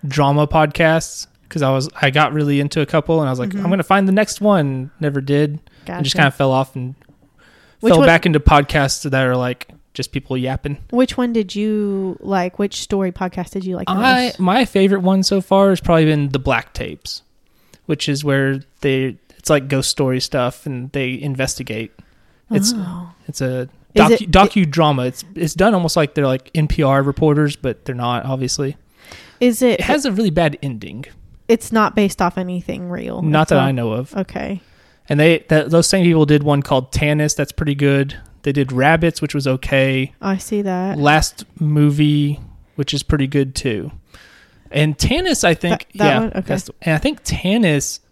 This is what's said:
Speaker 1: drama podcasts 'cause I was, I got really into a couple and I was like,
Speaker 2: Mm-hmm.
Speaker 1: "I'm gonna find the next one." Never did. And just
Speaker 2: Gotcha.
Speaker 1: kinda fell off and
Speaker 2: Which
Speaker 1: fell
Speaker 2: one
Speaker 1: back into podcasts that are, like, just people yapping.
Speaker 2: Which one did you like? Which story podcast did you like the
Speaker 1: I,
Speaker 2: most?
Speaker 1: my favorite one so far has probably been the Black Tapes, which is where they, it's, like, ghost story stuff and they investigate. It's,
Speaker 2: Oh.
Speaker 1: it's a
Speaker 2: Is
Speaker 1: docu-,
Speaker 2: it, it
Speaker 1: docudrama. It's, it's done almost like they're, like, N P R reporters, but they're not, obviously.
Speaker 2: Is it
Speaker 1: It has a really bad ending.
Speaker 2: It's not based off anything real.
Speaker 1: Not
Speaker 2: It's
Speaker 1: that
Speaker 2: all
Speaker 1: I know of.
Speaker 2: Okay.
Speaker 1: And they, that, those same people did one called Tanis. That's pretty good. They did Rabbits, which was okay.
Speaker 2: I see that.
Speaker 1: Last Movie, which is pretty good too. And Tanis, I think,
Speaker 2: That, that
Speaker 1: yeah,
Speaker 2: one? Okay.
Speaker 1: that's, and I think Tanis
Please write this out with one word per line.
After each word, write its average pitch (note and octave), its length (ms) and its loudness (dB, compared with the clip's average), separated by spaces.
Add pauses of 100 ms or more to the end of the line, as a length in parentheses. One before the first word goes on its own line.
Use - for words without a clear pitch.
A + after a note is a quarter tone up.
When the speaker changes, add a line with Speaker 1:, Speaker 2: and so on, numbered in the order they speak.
Speaker 1:
drama C#3+ 400 2
podcasts D#3+ 760 0 (240)
'cause D3+ 140 -4
I C3 80 2
was, C3+ 180 0 (100)
I C#3 120 2
got D3 220 2
really C#3+ 260 0
into C#3+ 220 -2
a C#3+ 40 0
couple D#3+ 360 0
and C#3+ 60 0
I C3 40 -2
was B2+ 80 -4
like, A#2+ 100 -4
Speaker 2:
Mm-hmm. G3 140 -6
Speaker 1:
"I'm F3 80 0
gonna F#3+ 120 0
find F#3+ 240 2
the F#3+ 40 2
next G3+ 280 0
one." C#3+ 600 0
Never C#3+ 200 -2
did. C#3+ 400 0 (280)
And F3 160 -6
just C3+ 120 -4
Speaker 2:
Gotcha. D#3+ 100 4
Speaker 1:
kinda C#3 60 2
fell C3+ 200 0
off C3 240 -2
and B2+ 180 -10 (840)
Speaker 2:
Which A3+ 120 4
Speaker 1:
fell E3 80 6
Speaker 2:
one D3+ 80 6
Speaker 1:
back E3 200 4
into D3+ 120 2
podcasts C#3+ 680 2
that C3 160 0
are, B2 100 0
like, B2 320 -4 (280)
just - 160 -8
people C3 260 -6
yapping. C3 400 -6 (140)
Speaker 2:
Which B3 260 0
one B3 160 -2
did G#3+ 220 -2
you G3+ 640 -4
like? F3+ 400 -2
Which G3+ 220 -4
story G3 300 -2
podcast F3+ 400 -8
did F#3+ 140 -8
you F#3 120 -4
like F3 100 -6
the F3 60 -2
Speaker 1:
I, B3 320 2
Speaker 2:
most? - 140 -6
Speaker 1:
my G3 260 2
favorite G3 360 2
one F#3+ 220 2
so F#3+ 180 0
far G3 280 4
has F3+ 120 0
probably D#3+ 240 4
been D3 240 2
the C3 100 -2
Black C3 340 -2
Tapes, - 500 -12 (640)
which - 240 -4
is C#3+ 140 -2
where C3+ 360 0 (220)
they, C3 360 0 (200)
it's, - 120 -10
like, C#3+ 200 2
ghost C3+ 220 -2
story C3 280 -2
stuff B2+ 460 -4
and C3 260 -8
they B2+ 300 -4
investigate. C3 720 -6 (580)
It's, G#3+ 240 2
Speaker 2:
Oh. F3 360 -8 (160)
Speaker 1:
it's D3 140 -12
a B2+ 280 -4 (240)
Speaker 2:
Is G#3 80 4
Speaker 1:
docu-, G#3 100 6
Speaker 2:
it, A3+ 120 4
it F3 80 -4
Speaker 1:
docudrama. D#3+ 760 4
It's, - 160 -8 (120)
it's E3 180 -4
done G3 220 4
almost E3+ 200 0
like D3+ 200 2
they're, C#3+ 120 0
like, C3 280 -2
N D#3 120 0
P - 160 0
R C3+ 200 4
reporters, D3 520 2
but - 300 -6
they're C3 100 -8
not, A#2+ 300 -4
obviously. C3+ 500 -4 (640)
Speaker 2:
Is B3 220 2
it A#3+ 180 2
Speaker 1:
It F#3 60 -4
has C#4 200 0
a B3 60 -2
really G3+ 200 0
bad D#3 320 0
ending. G#2+ 420 -10 (420)
Speaker 2:
It's - 240 0
not A3 240 0
based G3+ 260 0
off F3+ 160 -2
anything F3+ 520 -8
real. - 320 -8
Speaker 1:
Not D#3 220 2
Speaker 2:
It's - 80 -2
Speaker 1:
that D3 80 4
Speaker 2:
all C3 60 2
Speaker 1:
I C3+ 60 0
know A#2 220 -2
of. B2+ 240 -8
Speaker 2:
Okay. - 440 -6 (460)
Speaker 1:
And C#3+ 120 0
they, D#3+ 300 4
that, D#3 200 2
those E3 180 4
same F#3+ 160 2
people D#3+ 220 6
did D3 180 4
one C#3+ 200 2
called C3+ 280 -2
Tanis. D3+ 440 0
That's - 160 -4
pretty C#3+ 240 -2
good. C#3 420 0 (240)
They C#3+ 100 -2
did C#3 200 0
Rabbits, D#3 500 2
which D#3 140 -4
was C#3 120 -2
okay. C3 760 0
Speaker 2:
I F#3+ 160 -2
see G#3 260 -6
that. F#3 340 -4
Speaker 1:
Last D3+ 480 0 (140)
Movie, D3 800 2 (360)
which - 180 -6
is C#3 100 -6
pretty C#3+ 240 0
good C#3 280 -2
too. G#2+ 360 -6 (800)
And D3+ 260 0
Tanis, E4+ 460 0
I E3+ 100 4
think, - 400 -2
Speaker 2:
That, - 60 -18
that G#3 60 2
Speaker 1:
yeah, - 140 4
Speaker 2:
one? A3+ 100 -2
Okay. - 120 -6
Speaker 1:
that's, - 280 -6 (120)
and D#3+ 140 0
I - 20 0
think C4+ 260 -4
Tanis F3+ 760 0 (120)